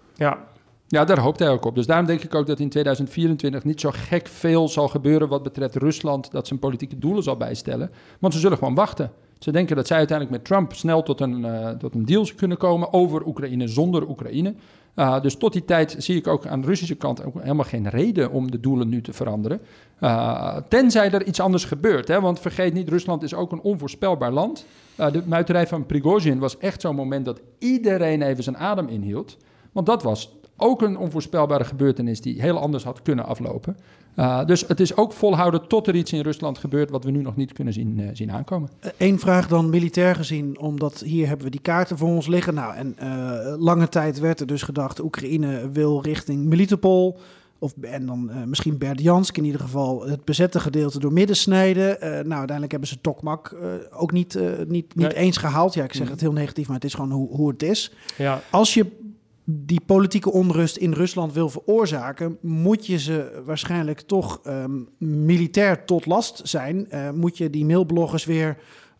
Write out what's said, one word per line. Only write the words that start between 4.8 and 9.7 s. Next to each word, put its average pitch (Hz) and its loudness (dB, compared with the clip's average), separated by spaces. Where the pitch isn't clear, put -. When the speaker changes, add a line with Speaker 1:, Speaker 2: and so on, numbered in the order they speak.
Speaker 2:
gebeuren 151 2
wat 135 -2
betreft 135 -6
Rusland, 143 0
dat - -6
zijn 139 -6
politieke 131 -4
doelen 185 0
zal 135 -2
bijstellen. 120 -6
Want 185 2
ze 160 -2
zullen 170 4
gewoon 131 0
wachten. 165 0
Ze - -4
denken 151 2